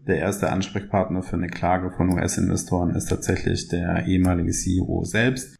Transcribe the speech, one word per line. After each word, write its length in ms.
Der 100
erste 340
Ansprechpartner 720
für 140
eine 140
Klage 420
von 180
U-S-Investoren 840
ist 140
tatsächlich 580
der 400
ehemalige 460
C 240
E 40
O 220
selbst. 560